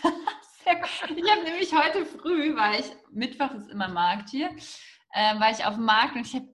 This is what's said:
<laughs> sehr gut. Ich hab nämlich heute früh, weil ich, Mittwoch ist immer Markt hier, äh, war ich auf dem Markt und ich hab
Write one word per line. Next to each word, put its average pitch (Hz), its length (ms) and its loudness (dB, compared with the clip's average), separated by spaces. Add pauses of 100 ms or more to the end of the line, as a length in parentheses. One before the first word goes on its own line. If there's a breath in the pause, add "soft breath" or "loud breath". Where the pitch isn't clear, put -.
<laughs> - 600 -4
sehr 349 120 4
gut. - 420 -6
Ich 359 140 4
hab 370 120 4
nämlich 339 300 -2
heute 311 320 4
früh, 311 500 -2
weil 214 260 2
ich, - 100 -8 (200)
Mittwoch 247 440 -4
ist 208 140 -14
immer 202 200 -6
Markt 180 400 0
hier, 294 200 -4 (640 loud breath)
äh, 214 260 2
war 214 120 6
ich 226 140 -4
auf 208 100 -2
dem 226 100 -4
Markt 220 300 4
und 240 100 -6
ich - 100 -8
hab 254 80 -4 (100)